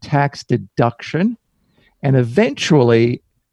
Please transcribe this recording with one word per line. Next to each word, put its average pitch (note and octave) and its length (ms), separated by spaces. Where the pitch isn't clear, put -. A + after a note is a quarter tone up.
tax C#3+ 440
deduction. B2 920
And C3+ 120
eventually, B2 1080